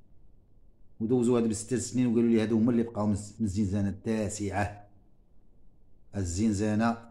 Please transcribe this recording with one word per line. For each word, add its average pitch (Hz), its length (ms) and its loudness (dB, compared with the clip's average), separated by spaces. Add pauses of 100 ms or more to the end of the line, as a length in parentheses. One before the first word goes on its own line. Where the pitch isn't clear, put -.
(1000)
ودوزوا 120 400 2
هذا 113 60 2
بست 110 280 -4
سنين 117 320 0
وقالوا 117 240 4
لي 110 120 4
هذو 110 140 2
هما 113 140 4
اللي 117 120 2
بقاو 107 240 -2
من 104 100 2
الز-، - 240 -10
من 110 60 0
الزنزانة 98 420 0
التاسعة، 101 1000 -4 (1300)
الزنزانة 104 840 0 (120)